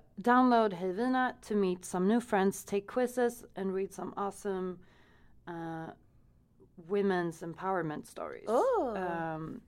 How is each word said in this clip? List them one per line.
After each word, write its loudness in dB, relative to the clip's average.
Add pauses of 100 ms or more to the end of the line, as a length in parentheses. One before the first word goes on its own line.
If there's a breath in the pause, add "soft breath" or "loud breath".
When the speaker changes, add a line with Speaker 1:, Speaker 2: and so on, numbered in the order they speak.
(140)
Speaker 1:
"Download 6
Hey -2
Vina 0 (160)
to -2
meet 2
some 0
new 4
friends, 0
take -4
quizzes -2 (120)
and -4
read -4
some -8
awesome, -4 (720 soft breath)
eh, -8 (1040)
women's 2
empowerment -2
stories. -8
Speaker 2:
Oh. 2
Speaker 1:
Ehm, -4